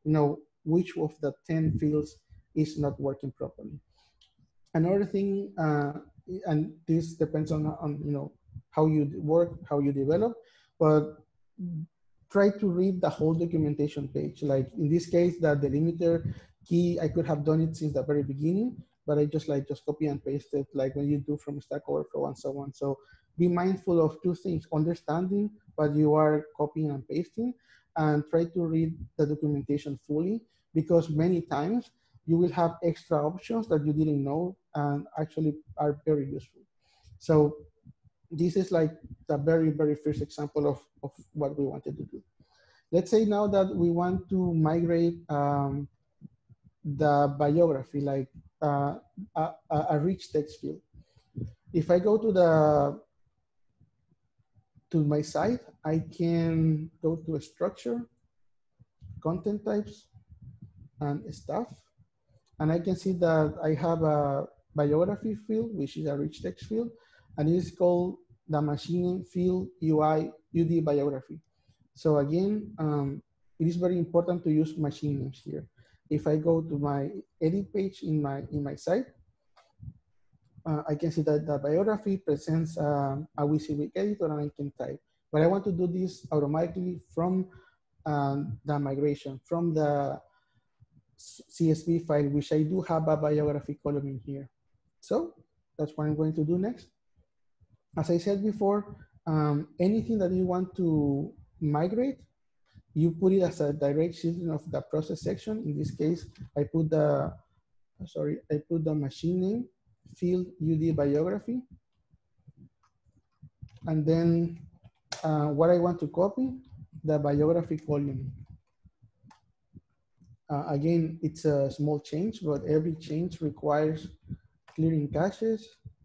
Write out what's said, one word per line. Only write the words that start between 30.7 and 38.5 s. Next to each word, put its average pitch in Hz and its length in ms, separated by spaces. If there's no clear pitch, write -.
because 160 340
many 165 320
times 180 480
you 165 100
will 175 140
have 170 320
extra 156 420
options 202 440
that 156 140
you 151 100
didn't 151 300
know 165 320
and 147 320
actually 156 360
are 147 280
very 147 220
useful. - 340
So 151 380
this 170 260